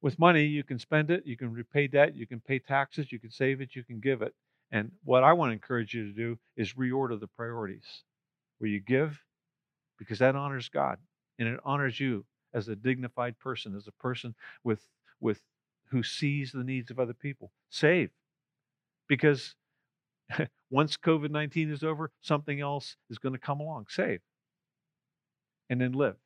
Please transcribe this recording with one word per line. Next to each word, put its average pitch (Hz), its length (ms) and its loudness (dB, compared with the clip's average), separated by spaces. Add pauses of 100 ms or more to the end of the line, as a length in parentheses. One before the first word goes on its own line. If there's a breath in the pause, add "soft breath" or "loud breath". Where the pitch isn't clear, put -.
With 139 140 -2
money, 165 240 8
you 147 180 0
can 131 160 -6
spend 151 320 2
it, 175 160 0
you 123 100 -6
can 120 160 -6
repay 135 360 -2
debt, 143 260 6
you 120 140 -10
can 127 100 -10
pay 131 220 -4
taxes, 139 500 -2
you 120 80 -10
can 110 140 -18
save 135 280 -2
it, 135 140 -12
you 127 80 -12
can 117 160 -12
give 123 240 0
it. - 100 -4 (380)
And 110 220 -2 (100)
what 127 220 6
I 147 80 10
want 165 160 4
to 113 60 0
encourage 117 400 -6
you 113 120 -6
to 101 60 -12
do 113 260 -6 (180)
is 104 180 -4
reorder 127 440 -2
the 104 80 -12
priorities. 110 800 -10 (540)
Where 110 120 -2
you 104 80 0
give, 135 420 0 (760)
because 107 220 -4
that 131 160 6
honors 139 320 -6
God, 69 300 0 (420)
and 117 80 0
it 123 160 -4
honors 135 340 -2
you 123 260 -2 (300)
as 110 140 -4
a 110 80 -6
dignified 123 640 -4
person, 107 340 -8
as 101 140 -14
a 104 120 -20
person 123 360 -6 (260 loud breath)
with, 110 160 0 (400 soft breath)
with, 110 240 -2 (480)
who 127 140 0
sees 143 480 -4
the 131 100 -6
needs 127 300 -6
of 120 80 -6
other 123 120 -2
people. 131 380 -10 (180)
Save, 156 420 4 (1000)
because 143 480 2 (720)
<laughs> - 400 -4
once 143 260 2
covid 151 360 2
nineteen 151 360 -2
is 147 140 -6
over, 156 380 -4
something 147 400 -2
else 143 340 -6 (160)
is 113 80 -12
gonna 131 200 -6
come 143 200 -4
along. 147 300 -8
Save, - 320 -2 (1500)
and 123 120 0
then 127 140 0
live. 131 200 2 (120)